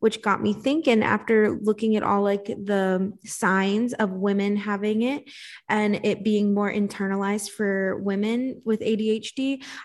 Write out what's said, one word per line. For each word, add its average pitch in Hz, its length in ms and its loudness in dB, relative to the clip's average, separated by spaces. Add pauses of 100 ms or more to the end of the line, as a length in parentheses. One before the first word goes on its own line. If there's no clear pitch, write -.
which 220 200 2
got 196 220 0
me 208 100 2
thinking 254 520 2
after 214 580 2
looking 214 320 2
at 208 80 2
all, 202 200 2
like, 202 240 0
the 196 800 0
signs 196 720 0
of 208 160 0
women 202 460 0
having 208 460 -2
it 269 280 -4 (380)
and 214 360 0
it 196 200 0
being 208 300 2
more 202 180 0
internalized 202 760 -2
for 196 480 -2
women 220 640 -2
with 220 180 0
A 220 140 2
D 220 140 0
H 220 260 -4
D, 269 260 -2 (220)